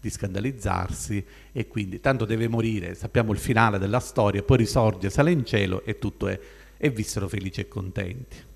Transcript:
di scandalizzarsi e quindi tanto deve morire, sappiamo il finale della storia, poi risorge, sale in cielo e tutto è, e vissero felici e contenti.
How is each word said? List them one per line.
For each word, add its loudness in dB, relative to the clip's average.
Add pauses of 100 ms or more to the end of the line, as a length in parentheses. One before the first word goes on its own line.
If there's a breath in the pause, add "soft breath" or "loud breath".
di -6
scandalizzarsi -4 (280 loud breath)
e -6
quindi -6
tanto 2
deve 0
morire, -2
sappiamo 0
il 2
finale 4
della 2
storia, 2
poi 6
risorge, 2
sale 4
in 2
cielo 0
e -6
tutto -4
è, -4 (360 loud breath)
e 2
vissero -4
felici -6
e -6
contenti. -8 (200)